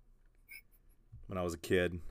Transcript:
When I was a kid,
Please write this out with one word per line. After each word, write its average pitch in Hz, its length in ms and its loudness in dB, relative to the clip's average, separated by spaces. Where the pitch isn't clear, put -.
When 101 100 -4
I 90 60 0
was 87 100 0
a 82 40 -4
kid, 87 420 2